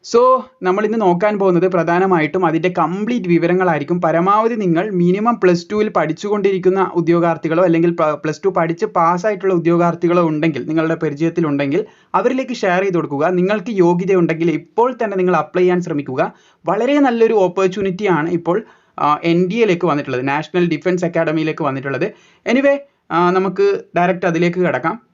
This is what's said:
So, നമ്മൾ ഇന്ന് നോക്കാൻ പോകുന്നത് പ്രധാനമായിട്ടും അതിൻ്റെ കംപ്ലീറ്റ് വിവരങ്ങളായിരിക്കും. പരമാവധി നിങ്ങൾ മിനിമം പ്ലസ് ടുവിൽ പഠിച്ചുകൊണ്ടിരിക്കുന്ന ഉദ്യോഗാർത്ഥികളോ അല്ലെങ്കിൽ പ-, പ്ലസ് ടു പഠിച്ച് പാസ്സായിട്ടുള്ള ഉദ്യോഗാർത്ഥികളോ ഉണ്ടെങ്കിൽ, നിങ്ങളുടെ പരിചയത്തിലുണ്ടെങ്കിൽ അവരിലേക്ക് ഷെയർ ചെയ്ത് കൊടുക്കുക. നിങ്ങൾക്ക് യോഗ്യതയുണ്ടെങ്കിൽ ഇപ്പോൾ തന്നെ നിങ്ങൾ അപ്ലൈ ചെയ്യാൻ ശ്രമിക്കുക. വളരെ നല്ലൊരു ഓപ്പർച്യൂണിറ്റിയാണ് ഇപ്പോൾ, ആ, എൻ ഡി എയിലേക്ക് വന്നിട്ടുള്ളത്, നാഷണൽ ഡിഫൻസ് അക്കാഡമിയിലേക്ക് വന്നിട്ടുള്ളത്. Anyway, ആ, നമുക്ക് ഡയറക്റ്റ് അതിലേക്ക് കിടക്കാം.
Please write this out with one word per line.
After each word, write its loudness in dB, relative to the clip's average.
So, 2
നമ്മൾ 0
ഇന്ന് 0
നോക്കാൻ 2
പോകുന്നത് 2
പ്രധാനമായിട്ടും 0
അതിൻ്റെ 0
കംപ്ലീറ്റ് -2
വിവരങ്ങളായിരിക്കും. 0
പരമാവധി 2
നിങ്ങൾ 0
മിനിമം 2
പ്ലസ് 2
ടുവിൽ 0
പഠിച്ചുകൊണ്ടിരിക്കുന്ന 0
ഉദ്യോഗാർത്ഥികളോ 0
അല്ലെങ്കിൽ 2
പ-, 0
പ്ലസ് -6
ടു 2
പഠിച്ച് -2
പാസ്സായിട്ടുള്ള 0
ഉദ്യോഗാർത്ഥികളോ 0
ഉണ്ടെങ്കിൽ, -2
നിങ്ങളുടെ 0
പരിചയത്തിലുണ്ടെങ്കിൽ -2
അവരിലേക്ക് -2
ഷെയർ 0
ചെയ്ത് -2
കൊടുക്കുക. -2
നിങ്ങൾക്ക് -2
യോഗ്യതയുണ്ടെങ്കിൽ 2
ഇപ്പോൾ -2
തന്നെ -4
നിങ്ങൾ 2
അപ്ലൈ 0
ചെയ്യാൻ 2
ശ്രമിക്കുക. -6
വളരെ 0
നല്ലൊരു 2
ഓപ്പർച്യൂണിറ്റിയാണ് -2
ഇപ്പോൾ, -2
ആ, 0
എൻ 2
ഡി -2
എയിലേക്ക് 2
വന്നിട്ടുള്ളത്, -2
നാഷണൽ -2
ഡിഫൻസ് -2
അക്കാഡമിയിലേക്ക് -2
വന്നിട്ടുള്ളത്. -4
Anyway, 2
ആ, 0
നമുക്ക് 0
ഡയറക്റ്റ് 0
അതിലേക്ക് 0
കിടക്കാം. -2